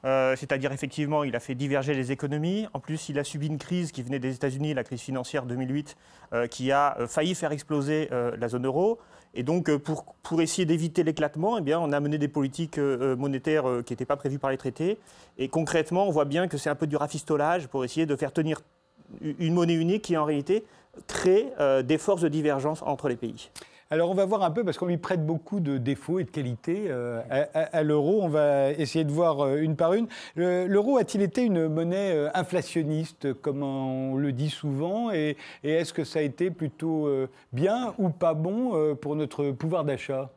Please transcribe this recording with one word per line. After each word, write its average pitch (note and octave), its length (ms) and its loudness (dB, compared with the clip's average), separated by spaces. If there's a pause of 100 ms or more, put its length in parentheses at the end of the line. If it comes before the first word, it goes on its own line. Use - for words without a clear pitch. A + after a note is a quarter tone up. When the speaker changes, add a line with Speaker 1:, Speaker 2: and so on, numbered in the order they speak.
Speaker 1:
Euh, C3 320 4
c'est-à-dire, C#3 340 -2
effectivement, D3 540 -2
il A#2+ 100 -4
a A#2+ 60 -2
fait C3 160 -6
diverger C#3 360 0
les C3 200 -2
économies. D#3 600 -2
En C#3 60 -8
plus, D#3 300 -8
il C#3+ 100 -2
a C#3+ 60 -2
subi D3 240 -6
une D3+ 100 -4
crise F3 320 -4
qui B2+ 140 -8
venait C3 160 -4
des C3 120 -2
États-Unis, C#3 400 -2
la B2+ 120 -2
crise A#2+ 160 -8
financière C3 440 -4
deux B2 120 -4
mille C3 180 -2
huit, D3 220 -6 (360)
euh, A#2+ 140 2
qui B2+ 240 -2
a, C#3+ 300 4
euh, A#2+ 80 -2
failli F3 260 0
faire D#3+ 160 -2
exploser, D3+ 600 -2
euh, A#2+ 260 0
la A#2+ 80 -2
zone B2 180 -2
euro. F3+ 340 2 (360)
Et - 80 -4
donc, E3 260 0
euh, D3 80 4
pour, D3 280 -4 (180)
pour E3 180 0
essayer E3 260 2
d'éviter E3 360 2
l'éclatement, D#3 560 0
eh F3+ 40 -2
bien, D3+ 180 2
on D#3 100 0
a C#3+ 80 2
mené D3 180 0
des D3 120 0
politiques, D3 500 -2
euh, C3+ 360 2
euh, - 20 -2
monétaires, C#3 520 0
euh, A#2+ 140 0
qui A#2+ 100 -8
n'étaient B2 140 -6
pas C#3+ 100 0
prévues C#3 220 -4
par C3+ 120 0
les C3+ 80 -2
traités. E3 400 -2 (380)
Et C3 120 -4
concrètement, E3 580 2
on F#3 60 0
voit D3 140 4
bien E3 200 0
que D#3 120 -4
c'est D3 120 -2
un D3 60 0
peu D#3+ 100 -2
du D3 80 -2
rafistolage D3+ 720 0
pour C3 180 -2
essayer D#3+ 220 0
de C#3+ 80 0
faire C3+ 180 -2
tenir D#3 280 0 (600)
u-, D3+ 200 -4
une E3 140 2
monnaie E3+ 200 4
unique F3 280 2
qui, F3 140 0
en D3+ 80 4
réalité, D#3 400 0 (440)
crée, G#3+ 500 4
euh, C3+ 240 4
des D3 160 2
forces F#3 240 2
de E3+ 60 2
divergence D3 540 0
entre C#3+ 260 -2
les A#2+ 80 0
pays. A2+ 340 -8 (400)
Speaker 2:
Alors, E3+ 200 2
on F#3+ 40 0
va F#3+ 120 4
voir G3 160 0
un E3+ 80 2
peu, A3 140 -2
parce F3 120 -2
qu'on - 80 -4
lui F3 140 0
prête F3 260 0
beaucoup E3 360 -2
de C#3+ 180 0
défauts C#3 400 -2
et F3+ 60 -2
de - 60 -10
qualités, D#3+ 600 -4
euh, A#2+ 400 -4
à, D3 280 0
à, D#3+ 200 0
à D#3 40 4
l'euro. D3+ 380 4
On F3 80 0
va C#3+ 440 4
essayer D#3+ 300 0
de D3 80 0
voir, D#3 300 2
euh, C#3+ 220 2
une D#3+ 140 0
par E3 180 4
une. A#3 140 0 (260)
Le, F3+ 320 2
l'euro G#3 320 4
a-t-il G3+ 240 2
été G3+ 200 2
une F3 260 4
monnaie, F3 440 0
euh, D3+ 220 2
inflationniste, D#3 1040 -2
comme C#3+ 220 -2
on C3+ 560 -2
le C#3+ 140 0
dit C#3+ 180 -2
souvent ? E3+ 600 -2
Et, D3+ 280 0 (260)
et D3 60 0
est-ce E3 240 0
que D#3+ 100 -2
ça - 140 -4
a D#3 40 2
été F3+ 280 0
plutôt, D#3+ 560 -2
euh, C3 240 0 (240)
bien G3+ 420 0
ou F#3 140 2
pas E3 240 2
bon, G#3 400 0
euh, D3+ 200 2
pour D3 220 -4
notre C#3+ 360 -2
pouvoir D#3 320 -2
d'achat ? C3+ 520 -4